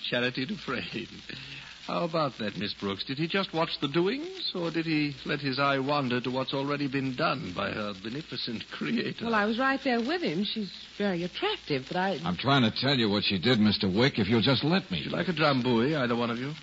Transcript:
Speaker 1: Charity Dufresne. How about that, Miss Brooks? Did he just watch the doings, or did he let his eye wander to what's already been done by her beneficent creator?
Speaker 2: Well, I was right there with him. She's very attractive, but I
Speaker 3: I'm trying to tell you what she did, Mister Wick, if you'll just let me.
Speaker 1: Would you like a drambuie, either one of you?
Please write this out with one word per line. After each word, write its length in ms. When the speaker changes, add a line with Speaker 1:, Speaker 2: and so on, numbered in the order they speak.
Speaker 1:
Charity 360
Dufresne. 600
How 180
about 340
that, 180
Miss 180
Brooks? 300
Did 140
he 100
just 240
watch 280
the 80
doings, 640
or 180
did 140
he 280
let 140
his 200
eye 180
wander 440
to 80
what's 240
already 340
been 260
done 400
by 160
her 220
beneficent 720
creator? 540
Speaker 2:
Well, 80
I 100
was 160
right 240
there 160
with 220
him. 220
She's 280
very 240
attractive, 640
but 120
I 260
Speaker 3:
I'm 140
trying 240
to 180
tell 160
you 140
what 120
she 160
did, 220
Mister 280
Wick, 300
if 100
you'll 120
just 240
let 260
me. 140
Speaker 1:
Would 0
you 120
like 120
a 60
drambuie, 600
either 200
one 140
of 80
you? 140